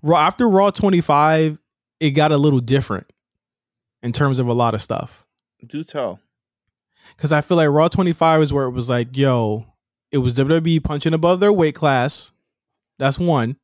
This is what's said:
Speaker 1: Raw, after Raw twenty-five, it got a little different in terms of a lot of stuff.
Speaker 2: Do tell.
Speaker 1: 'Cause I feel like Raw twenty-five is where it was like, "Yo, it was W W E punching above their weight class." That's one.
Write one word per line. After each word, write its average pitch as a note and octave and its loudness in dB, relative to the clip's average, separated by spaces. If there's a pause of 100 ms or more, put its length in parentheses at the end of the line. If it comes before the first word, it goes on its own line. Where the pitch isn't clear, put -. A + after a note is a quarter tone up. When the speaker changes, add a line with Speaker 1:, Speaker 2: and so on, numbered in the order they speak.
Speaker 1:
Raw, D#3 2
after F#3+ 2
Raw G3 4
twenty-five, D#3+ 2 (400)
it D#3 0
got D3+ 2
a D3 2
little C#3+ 2
different A#2+ -4 (920)
in A#2+ -6
terms C3+ 0
of B2+ -2
a A#2+ -2
lot A#2 0
of G#2+ -6
stuff. - -10 (480)
Speaker 2:
Do D3 -12
tell. B2 -10 (960)
Speaker 1:
'Cause D3+ -4
I D3+ 2
feel F3 -2
like D#3+ 2
Raw D#3 2
twenty-five E3 2
is C#3+ 0
where C#3 -2
it B2 -4
was B2 -6
like, B2 -4
"Yo, A#2 -2 (460)
it C#3+ 0
was B2 -2
W C#3 0
W E3 0
E D3+ 0
punching D3+ -4
above F3 0
their G#3 2
weight E3 0
class." C#3 -2 (680)
That's C3+ -2
one. D3 0